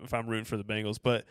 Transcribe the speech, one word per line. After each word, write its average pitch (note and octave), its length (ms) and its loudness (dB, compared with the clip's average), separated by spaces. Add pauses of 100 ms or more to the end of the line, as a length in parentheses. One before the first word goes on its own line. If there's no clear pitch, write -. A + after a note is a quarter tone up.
if G#2 100 -4
I'm A#2 140 0
rooting A2 160 0
for - 120 -2
the G#2 60 -2
Bengals. G#2+ 400 -2
But A#2+ 280 4